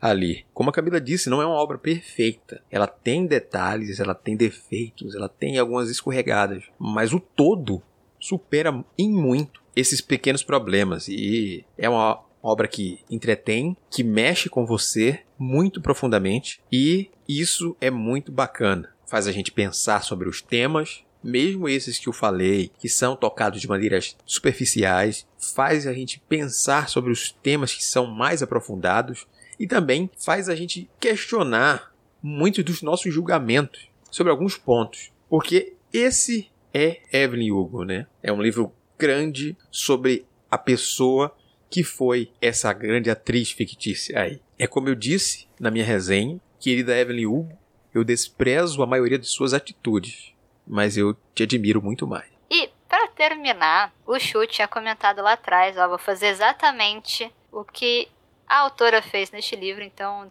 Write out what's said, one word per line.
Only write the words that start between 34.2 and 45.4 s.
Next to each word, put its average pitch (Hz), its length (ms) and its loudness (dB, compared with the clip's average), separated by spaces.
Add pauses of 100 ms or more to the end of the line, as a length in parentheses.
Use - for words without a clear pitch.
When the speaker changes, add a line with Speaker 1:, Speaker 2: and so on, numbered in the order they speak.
Speaker 1:
alguns 165 260 0
pontos, - 540 0 (180)
porque 165 460 2 (180)
esse 233 560 0 (240)
é 160 280 2 (120)
Evelyn 120 380 2
Hugo, 95 340 0
né? 95 220 -4 (160)
É 104 100 -2
um 101 80 -2
livro 110 320 0 (240)
grande 147 600 -2 (140)
sobre 127 560 0 (240)
a 123 60 0
pessoa 131 800 0 (340)
que 180 140 -2
foi 123 480 0 (100)
essa 117 320 0
grande 113 380 0
atriz 113 400 0
fictícia - 680 -4
aí. 98 200 -4 (180)
É 113 80 0
como 135 220 -2
eu 131 60 2
disse 127 540 -2 (100)